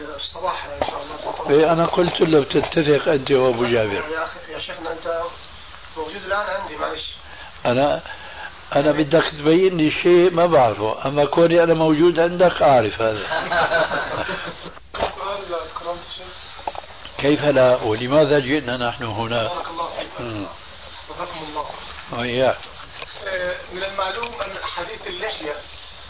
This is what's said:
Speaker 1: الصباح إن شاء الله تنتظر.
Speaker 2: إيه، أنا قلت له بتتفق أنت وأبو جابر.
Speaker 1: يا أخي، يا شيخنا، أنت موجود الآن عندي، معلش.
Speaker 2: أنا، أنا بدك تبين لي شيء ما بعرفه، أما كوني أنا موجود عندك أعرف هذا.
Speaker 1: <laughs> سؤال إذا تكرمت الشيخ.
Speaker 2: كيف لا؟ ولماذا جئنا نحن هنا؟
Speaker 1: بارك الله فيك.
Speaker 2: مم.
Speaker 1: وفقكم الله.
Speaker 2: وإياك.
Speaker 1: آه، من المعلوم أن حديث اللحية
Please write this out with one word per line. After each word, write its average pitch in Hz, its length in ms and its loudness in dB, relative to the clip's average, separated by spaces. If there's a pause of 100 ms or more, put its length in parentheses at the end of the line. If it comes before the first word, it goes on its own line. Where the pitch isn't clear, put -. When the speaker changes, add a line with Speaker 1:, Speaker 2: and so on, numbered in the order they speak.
(160)
Speaker 1:
الصباح - 480 -6
إن 285 220 -4
شاء - 160 -8
الله - 140 -12
تنتظر. - 340 -6
Speaker 2:
إيه، 156 220 6
أنا 165 140 4
قلت 180 340 2
له 160 200 6
بتتفق 147 720 2
أنت 135 180 0
وأبو 127 360 4
جابر. 110 260 2
Speaker 1:
يا - 320 -4
أخي، - 280 -14
يا 147 60 -10
شيخنا، 165 340 -10
أنت 165 300 -6 (760)
موجود 165 300 -10
الآن 202 200 -2 (160)
عندي، 151 140 -10
معلش. 151 360 -6 (540)
Speaker 2:
أنا، 139 340 2 (760)
أنا 147 160 4
بدك 151 320 4
تبين 170 520 4
لي 156 140 4
شيء 175 400 6
ما 170 160 4
بعرفه، 113 600 4
أما 143 180 2
كوني 170 380 6
أنا 165 120 6
موجود 160 460 4
عندك 175 420 4
أعرف 117 400 6
هذا. 107 240 0
Speaker 1:
<laughs> - 0 - (1700)
سؤال 196 520 -6
إذا 175 140 -4 (140)
تكرمت 170 260 -8 (100)
الشيخ. 185 160 -12 (920)
Speaker 2:
كيف 143 260 2
لا؟ 127 380 4
ولماذا 131 560 2
جئنا 127 380 -2
نحن 120 280 -4
هنا؟ 113 440 -2
Speaker 1:
بارك 170 220 -6
الله 165 180 -6 (100)
فيك. - 220 -12
Speaker 2:
مم. 110 260 -8 (640)
Speaker 1:
وفقكم 165 400 -10
الله. 151 140 -8 (480)
Speaker 2:
وإياك. 123 460 0 (680)
Speaker 1:
آه، 180 300 -4 (160)
من 185 120 -8
المعلوم 196 560 -6
أن 196 100 -8 (120)
حديث 180 440 -10
اللحية 180 480 -8 (560)